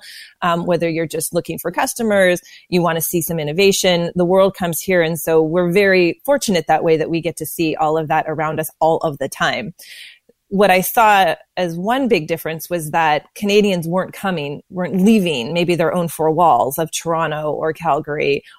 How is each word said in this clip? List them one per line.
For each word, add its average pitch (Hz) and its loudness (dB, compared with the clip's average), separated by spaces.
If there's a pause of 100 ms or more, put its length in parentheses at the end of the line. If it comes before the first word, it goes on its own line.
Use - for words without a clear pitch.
(420)
um, 170 0
whether 170 0
you're 160 -4
just 156 -8
looking 165 -4
for 175 -6
customers, 202 2 (260)
you 180 2
wanna 165 0
see 170 -2
some 165 -4
innovation, 170 2
the 175 2
world 190 4
comes 170 -6
here. 180 0
And 165 0
so 160 2
we're 175 0
very 185 2
fortunate 220 0
that 156 2
way 160 4
that 151 -2
we 165 -2
get 160 -6
to 156 -8
see 156 -2
all 156 0
of 156 -4
that 156 0
around 156 -4
us 156 -4 (100)
all 160 2
of 147 -4
the 135 -6
time. 123 -4 (800)
What 196 4
I 185 4
saw 196 4 (200)
as 170 -4
one 233 -2
big 156 0
difference 160 -8
was 160 -6
that 160 0
Canadians 202 2
weren't 180 -2
coming, 151 -6
weren't 180 -4
leaving 175 2
maybe 175 0
their 160 0
own 175 -2
four 156 -2
walls 139 2
of 160 -2
Toronto 156 -4
or 160 -4
Calgary 151 -2 (160)